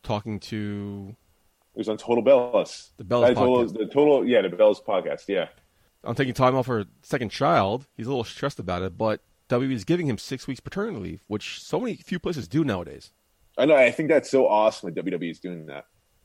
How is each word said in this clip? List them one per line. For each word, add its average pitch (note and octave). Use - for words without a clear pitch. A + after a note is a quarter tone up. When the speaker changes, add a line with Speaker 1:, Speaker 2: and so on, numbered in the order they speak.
Speaker 1:
talking G#2
to G2+
Speaker 2:
He -
was G#2+
on G#2+
Total A#2+
Bellas. B2
Speaker 1:
The -
Bellas A#2+
Speaker 2:
Uh, -
Total, B2+
Speaker 1:
podcast. -
Speaker 2:
the A2
Total, C#3+
yeah, A#2
the F#2+
Bellas G2+
podcast, E2+
yeah. F2+
Speaker 1:
I'm A#2
taking C3
time B2+
off B2+
for A#2+
a G2+
second B2
child. C3+
He's A2
a -
little C3
stressed -
about F2+
it, F#2
but A2
W C3
W C3
E C3
is G2
giving E3+
him A2+
six -
weeks C3
paternity G3+
leave, F2
which -
so -
many A3+
few -
places C#3
do D3+
nowadays. F2
Speaker 2:
I B2+
know. D3+
I D3
think D3+
that's C#3+
so C3
awesome G#2+
that E2
W F#2
W E2+
E E2
is D#2
doing E2+
that. C#2